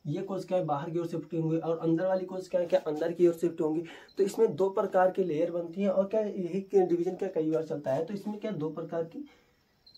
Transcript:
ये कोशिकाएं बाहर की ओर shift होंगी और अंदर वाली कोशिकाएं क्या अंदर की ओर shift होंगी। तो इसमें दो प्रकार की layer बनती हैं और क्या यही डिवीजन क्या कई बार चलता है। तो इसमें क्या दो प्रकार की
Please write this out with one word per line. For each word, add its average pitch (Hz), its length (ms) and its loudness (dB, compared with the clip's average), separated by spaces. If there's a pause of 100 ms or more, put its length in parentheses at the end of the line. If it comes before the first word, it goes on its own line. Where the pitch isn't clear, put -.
ये 175 160 -4
कोशिकाएं 185 420 -2
बाहर 151 240 -2
की 165 100 -2
ओर 170 80 -2
shift - 260 -6
होंगी 160 240 0
और 165 220 -2
अंदर 165 280 2
वाली 185 180 0
कोशिकाएं 185 420 -2
क्या 185 140 4
अंदर 160 320 -2
की 175 140 6
ओर 170 60 6
shift 165 280 -2
होंगी। 156 200 0 (360)
तो 196 60 2
इसमें 196 320 2
दो 190 160 2
प्रकार 190 400 4
की 190 120 0
layer 170 280 0
बनती 170 300 -4
हैं 202 80 2
और 196 180 2
क्या 220 140 2
यही 196 400 -4 (140)
डिवीजन 175 400 4
क्या 190 140 -4
कई 160 220 0
बार 160 140 2
चलता 143 280 -4
है। 160 120 0
तो 214 80 -6
इसमें 208 260 -6
क्या 220 140 -6
दो 156 180 -4
प्रकार 165 340 -6
की - 140 -12 (800)